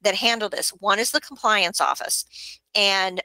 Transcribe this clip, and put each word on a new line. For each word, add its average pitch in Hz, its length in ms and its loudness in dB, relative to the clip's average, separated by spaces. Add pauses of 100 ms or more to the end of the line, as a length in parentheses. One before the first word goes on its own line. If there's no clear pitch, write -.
that 196 140 2
handle 233 340 0
this. - 220 -2
One 202 280 0
is 240 120 0
the 294 100 0
compliance 202 640 0
office, - 420 -2 (500)
and, 190 500 0